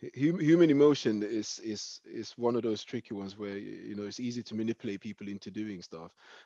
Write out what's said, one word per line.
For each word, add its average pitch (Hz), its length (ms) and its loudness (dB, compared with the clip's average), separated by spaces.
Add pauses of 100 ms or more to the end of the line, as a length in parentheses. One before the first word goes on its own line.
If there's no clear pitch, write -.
Hu-, 123 140 -10
hu-, 147 240 2
human 165 320 8
emotion 139 520 6
is, 107 380 -4
is, 107 440 -8
is - 320 -12
one 120 200 2
of 113 60 0
those 110 220 -2
tricky - 300 -8
ones 98 240 -8
where, 101 160 -6
y-, 101 40 -6
you 104 360 -12
know, 104 100 -6
it's 101 160 -10
easy 120 220 -6
to 110 120 -12
manipulate 110 460 -4
people 104 280 -12
into 101 220 -10
doing 104 320 -8
stuff. 85 300 -16 (340)